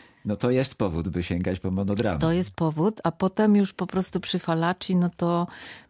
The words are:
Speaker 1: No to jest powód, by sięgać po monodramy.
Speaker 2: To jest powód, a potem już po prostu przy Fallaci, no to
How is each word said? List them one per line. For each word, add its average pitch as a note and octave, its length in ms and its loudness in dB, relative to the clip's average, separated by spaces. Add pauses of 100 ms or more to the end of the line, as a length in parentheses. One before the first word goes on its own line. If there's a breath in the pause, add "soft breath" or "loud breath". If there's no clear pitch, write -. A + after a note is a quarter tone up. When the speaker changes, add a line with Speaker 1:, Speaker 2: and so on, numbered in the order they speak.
(240 loud breath)
Speaker 1:
No G2+ 120 -2
to B2 140 0
jest C3 240 2
powód, E2+ 340 -2
by F2 140 -2
sięgać F2+ 380 -2
po F#2+ 100 -4
monodramy. G2 500 0
Speaker 2:
To D#3+ 120 2
jest F3+ 220 -2
powód, D#3+ 500 0
a E3 80 0
potem G3+ 440 2
już G3+ 160 2
po - 140 -6
prostu F#3 340 -2
przy - 180 -2
Fallaci, E3+ 580 0
no F3 200 4
to F3 300 0 (440 loud breath)